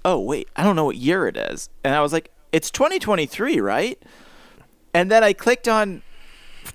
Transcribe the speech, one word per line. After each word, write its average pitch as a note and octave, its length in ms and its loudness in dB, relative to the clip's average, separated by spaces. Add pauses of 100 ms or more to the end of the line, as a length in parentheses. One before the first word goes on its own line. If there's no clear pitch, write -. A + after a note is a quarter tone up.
"Oh, F3 160 0
wait, A#2 340 -6
I - 80 -2
don't G3 140 4
know D#3 80 2
what C#3 120 -2
year D3+ 300 0
it F2 100 -4
is." - 320 -8 (140)
And C3+ 140 0
I D3+ 60 2
was D3 100 0
like, E3 180 -4 (220)
"It's D#3 180 0
twenty E4 300 0
twenty-three, G3 600 -2
right?" A2 400 -2 (920)
And F3+ 160 2
then A3 140 6
I G3+ 80 4
clicked A#3+ 340 0
on G#3+ 360 0 (720)